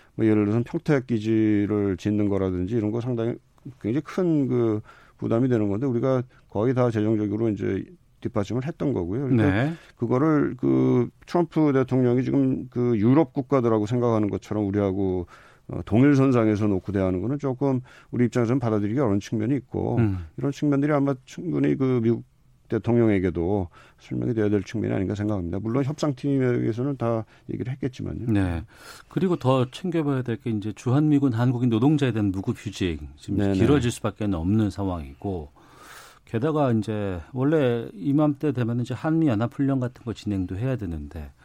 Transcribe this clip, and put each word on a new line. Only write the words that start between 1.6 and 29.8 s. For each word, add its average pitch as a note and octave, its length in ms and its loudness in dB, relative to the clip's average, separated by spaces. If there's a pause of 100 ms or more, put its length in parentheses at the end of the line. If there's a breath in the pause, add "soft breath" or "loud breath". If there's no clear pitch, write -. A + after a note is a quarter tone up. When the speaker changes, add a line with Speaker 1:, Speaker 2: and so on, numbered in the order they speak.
Speaker 1:
짓는 G#2 300 0
거라든지 F#2+ 480 -2
이런 G#2+ 140 0
거 A#2+ 100 -4
상당히 A#2 340 -4 (460)
굉장히 B2 220 -2
큰 D#3 460 0
그 A#2 320 0 (380 loud breath)
부담이 A#2 300 0
되는 G#2+ 220 2
건데 A2 160 -2
우리가 B2+ 360 0 (280 soft breath)
거의 A#2+ 240 0
다 B2 160 2
재정적으로 G#2+ 580 0
이제 G2+ 360 -2 (360)
뒷받침을 A2 460 -4
했던 D#3 260 -4
거고요. G#2 360 -4
그러니까 A2 220 4
Speaker 2:
네. B2 220 0 (240 loud breath)
Speaker 1:
그거를 C3+ 600 0
그 C3 500 2 (180)
트럼프 D#3 460 2
대통령이 B2+ 500 2
지금 C3 460 0
그 A#2+ 300 0
유럽 C3 340 4
국가들하고 A#2 540 0
생각하는 A2+ 420 0
것처럼 G#2 380 -4
우리하고, F#2+ 600 0 (420 loud breath)
어, - 180 -8
동일선상에서 B2 800 4
놓고 F#2+ 260 0
대하는 F#2 300 2
거는 C3 160 -4
조금 C3 420 -2 (300 loud breath)
우리 B2 160 2
입장에서는 A#2+ 340 0
받아들이기 A2 400 -2
어려운 G2+ 200 2
측면이 A2+ 360 -2
있고 A2+ 400 0
Speaker 2:
음. G2 300 2 (100)
Speaker 1:
이런 C#3 160 -2
측면들이 D3 400 2
아마 C#3 220 2 (100)
충분히 C#3+ 520 0
그 C3 260 2
미국 A#2 220 2 (440)
대통령에게도 G2+ 1000 2 (300 soft breath)
설명이 B2 360 -4
돼야 G#2+ 140 0
될 G#2 140 2
측면이 G#2 320 -4
아닌가 G2 200 -2
생각합니다. G2 460 -4
물론 A#2 240 -2
협상팀에게서는 C3 1120 -2
다 A#2 280 -2 (260 soft breath)
얘기를 A#2+ 220 -6
했겠지만요. G#2+ 580 -6
Speaker 2:
네. F#2 340 0 (440 loud breath)
그리고 F3 280 0
더 B2+ 340 0
챙겨봐야 D3+ 520 -2